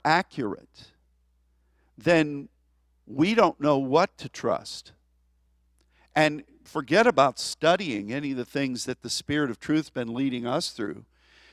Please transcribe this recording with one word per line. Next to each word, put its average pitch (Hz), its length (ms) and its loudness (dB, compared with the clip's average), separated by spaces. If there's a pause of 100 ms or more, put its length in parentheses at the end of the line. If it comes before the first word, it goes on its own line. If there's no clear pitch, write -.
accurate, - 880 -2 (1080)
then 151 520 0 (560)
we 151 280 0
don't 214 260 4
know 143 180 2
what 139 400 0
to - 100 -14
trust. - 640 -6 (1200)
And 151 300 2 (180)
forget 170 440 2
about 139 340 2
studying 151 720 0
any 143 180 -6
of 135 60 -6
the 123 80 -6
things 131 400 -4
that - 180 -8
the 117 80 -10
Spirit 147 400 -4
of 107 80 -8
Truth's 156 320 -2
been 117 240 -8
leading 123 320 -4
us 127 240 -4
through. - 340 -10 (480)